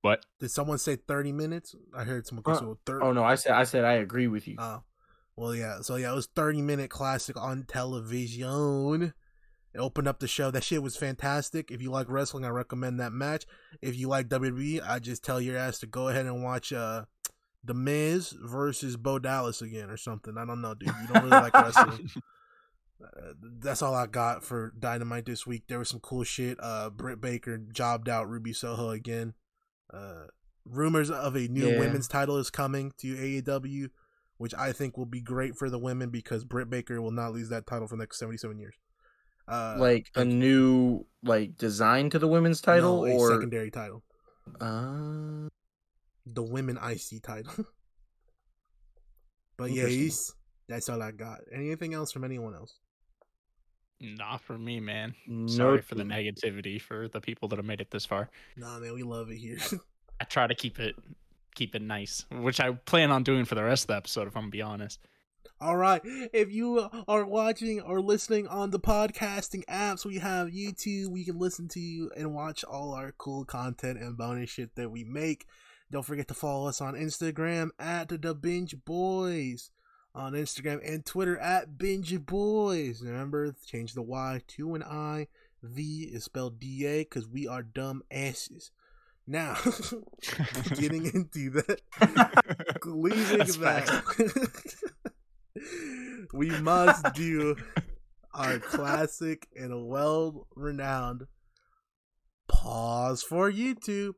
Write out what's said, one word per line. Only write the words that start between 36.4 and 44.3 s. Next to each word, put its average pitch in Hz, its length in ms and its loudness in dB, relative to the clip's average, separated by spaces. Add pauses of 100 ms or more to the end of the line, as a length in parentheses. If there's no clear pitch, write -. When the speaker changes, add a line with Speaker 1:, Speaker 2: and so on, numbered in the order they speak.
Speaker 2:
Britt 123 240 -2
Baker 120 320 -4
will 113 100 -2
not 117 220 -2
lose 113 160 -6
that 113 180 -6
title 117 200 -4
for 113 100 -8
the 110 60 -6
next - 140 -10
seventy-seven 110 420 -8
years. 104 160 -16 (680)
Uh, 113 320 -4
Speaker 3:
Like, 123 380 6
a 127 60 4
Speaker 2:
and 123 180 4
Speaker 3:
new, 127 640 8 (160)
like, 110 360 2
design 113 540 4
to 165 60 4
the 156 120 6
women's 165 320 6
title, 175 440 8
Speaker 2:
No, - 20 4
a 127 60 6
Speaker 3:
or 120 200 8
Speaker 2:
secondary 113 380 0
title. 107 320 -10 (560)